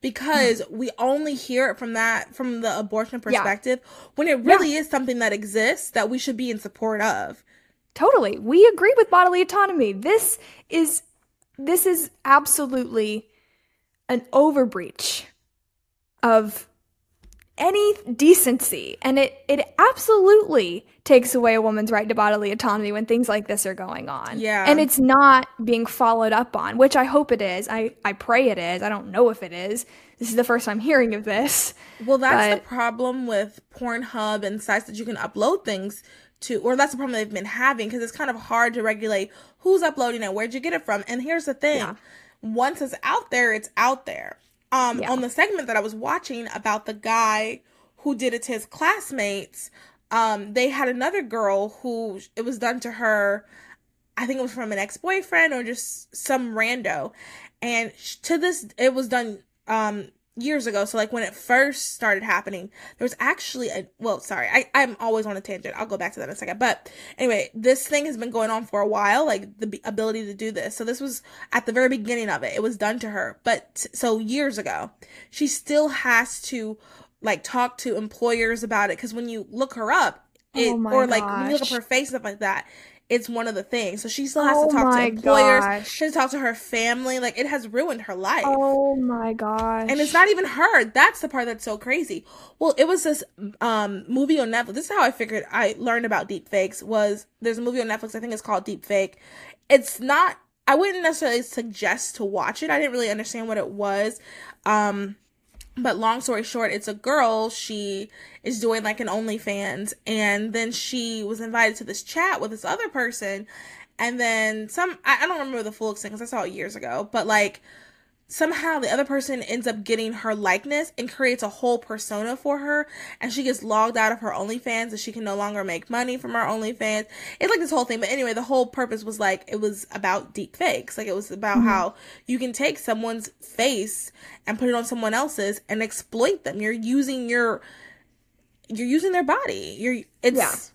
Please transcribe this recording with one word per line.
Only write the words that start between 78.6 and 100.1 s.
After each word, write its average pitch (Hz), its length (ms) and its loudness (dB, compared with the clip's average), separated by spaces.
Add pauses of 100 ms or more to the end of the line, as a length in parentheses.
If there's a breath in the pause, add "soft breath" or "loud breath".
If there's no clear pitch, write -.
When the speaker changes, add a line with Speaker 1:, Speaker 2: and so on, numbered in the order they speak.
Speaker 1:
about 208 280 0
it. - 60 -6
'Cause 220 160 -10
when 240 140 -8
you 226 220 -8
look 240 240 -4
her 226 180 -4
up, 302 340 2 (300)
it, 247 180 2
Speaker 2:
Oh 233 40 -2
my 220 160 0
Speaker 1:
or, 262 120 6
like, 220 200 2
when 202 220 -4
you 277 40 0
look 294 120 2
up 254 40 -4
Speaker 2:
gosh. 254 80 -4
Speaker 1:
her 233 60 -4
face, 262 280 -2
stuff 254 140 -6
like 208 160 -8
that, 196 260 -2 (440 soft breath)
it's 233 180 0
one 233 200 -4
of 220 80 -6
the 190 80 -6
things. 214 400 -4
So 233 40 -8
she 277 200 -6
still 294 160 0
has 294 120 4
Speaker 2:
Oh 294 120 6
Speaker 1:
to 302 80 4
talk 262 60 4 (100)
to 247 80 6
Speaker 2:
my 240 80 4
Speaker 1:
employers. 262 580 6
Speaker 2:
gosh. 208 240 -4
Speaker 1:
She - 160 -4
has 311 80 -2
to 330 60 0
talk 262 100 2
to 269 100 -6
her 247 140 -2
family. 240 640 -2
Like, 240 220 -4
it 277 80 0
has 269 200 -4
ruined 233 360 -2
her 202 100 -10
life. 190 320 0
Speaker 2:
Oh 277 500 2
my 240 380 -2
gosh. 226 560 -2
Speaker 1:
And 277 100 0
it's 302 140 0
not 359 160 6
even 370 160 2
her. 311 380 4
That's 277 380 4
the 311 60 -6
part 247 200 -4
that's 220 160 -8
so 214 120 -6
crazy. 247 480 -4 (360 loud breath)
Well, 311 180 4
it 294 100 6
was 359 140 2
this, 302 220 -2 (380)
um, 208 460 -2
movie 277 320 2
on 233 120 2
Netflix. 233 240 -2
This 320 160 -8
is 415 40 -2
how 392 60 4
I 247 80 6
figured, 220 420 -6
I 214 280 0
learned 233 260 -2
about 208 220 -2
deep 202 200 -10
fakes, 190 360 -2
was 208 420 0 (160)
there's 226 160 -2
a 233 60 -8
movie 247 180 -2
on 226 60 -2
Netflix, 220 260 -6
I 226 60 -8
think 233 120 -10
it's 214 120 -8
called 196 200 -2
Deep - 220 -10
Fake. 196 320 0 (540 loud breath)
It's - 280 4
not, 294 380 2 (300)